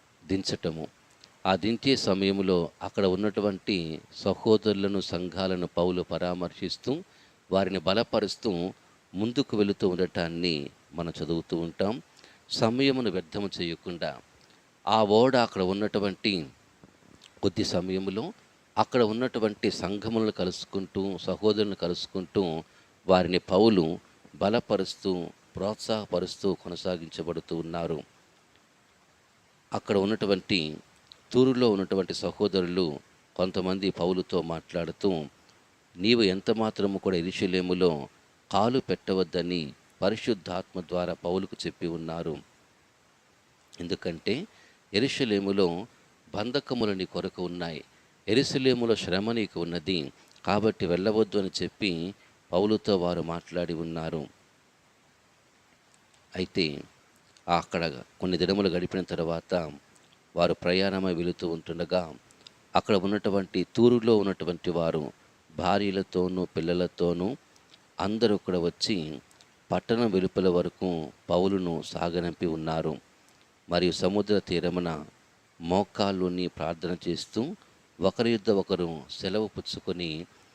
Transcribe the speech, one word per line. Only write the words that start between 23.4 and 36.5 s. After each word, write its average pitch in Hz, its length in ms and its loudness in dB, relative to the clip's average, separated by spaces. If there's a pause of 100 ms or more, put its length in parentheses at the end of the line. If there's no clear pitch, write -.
బలపరుస్తూ, 98 920 -2 (280)
ప్రోత్సాహపరుస్తూ 98 1000 -2
కొనసాగించబడుతూ 85 1000 -6
ఉన్నారు. 82 480 -4 (1700)
అక్కడ 107 240 0
ఉన్నటువంటి 95 800 0 (540)
తూరులో 123 400 4
ఉన్నటువంటి 95 420 0
సహోదరులు 87 840 0 (360)
కొంతమంది 92 540 0
పౌలుతో 90 520 0
మాట్లాడుతూ, 82 840 -2 (720)
"నీవు 113 240 4
ఎంత 95 300 2